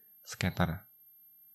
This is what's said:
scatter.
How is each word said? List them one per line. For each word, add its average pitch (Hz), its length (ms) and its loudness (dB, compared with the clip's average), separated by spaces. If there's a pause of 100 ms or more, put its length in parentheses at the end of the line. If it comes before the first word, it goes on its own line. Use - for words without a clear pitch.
(260)
scatter. 85 640 0 (680)